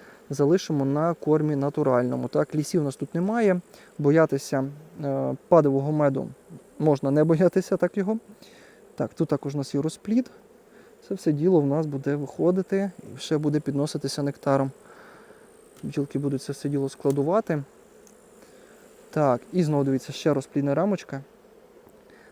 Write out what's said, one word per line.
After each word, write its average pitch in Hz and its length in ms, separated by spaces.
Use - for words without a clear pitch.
залишимо 143 540
на 151 300
кормі 151 420
натуральному. 127 720
Так, 151 260
лісів 156 260
у 147 40
нас 135 120
тут - 180
немає, 190 460
боятися, 143 640
е, 135 320
падового 143 440
меду 139 360
можна 147 320
не 151 140
боятися 170 520
так - 200
його. 208 220
Так, 120 200
тут 165 140
також 143 260
у 147 40
нас 139 160
є 139 80
розплід. 214 480
Це 196 60
все 165 180
діло 156 280
в 143 60
нас 151 200
буде 143 300
виходити 185 720
і 127 60
ще 156 180
буде 151 220
підноситися 147 600
нектаром. 139 480
Бджілки 143 360
будуть 135 240
це 143 100
все - 160
діло 139 200
складувати. 147 720
Так, 135 300
і 180 120
знову 147 200
дивіться, 135 280
ще 147 220
розплідна 139 400
рамочка. 165 480